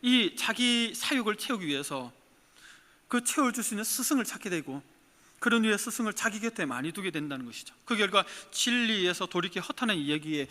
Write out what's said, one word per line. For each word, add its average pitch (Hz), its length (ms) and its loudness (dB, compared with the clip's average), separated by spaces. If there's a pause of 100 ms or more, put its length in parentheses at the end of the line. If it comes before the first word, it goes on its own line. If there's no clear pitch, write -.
이 247 360 4
자기 233 580 2
사욕을 214 420 0
채우기 208 280 -4
위해서 139 480 -4 (960)
그 240 160 0
채워줄 240 400 2
수 - 100 -2
있는 208 100 -2
스승을 254 420 2
찾게 - 240 -8
되고, 143 320 -4 (580)
그런 226 260 4
후에 214 100 4
스승을 214 380 -2
자기 220 260 -2
곁에 220 260 -2
많이 135 280 -4
두게 190 180 -4
된다는 143 340 -6
것이죠. - 380 -14
그 226 140 -2
결과 196 260 4 (280)
진리에서 220 760 2
돌이켜 180 340 -2
허탄한 196 380 -2
이야기에 147 540 -2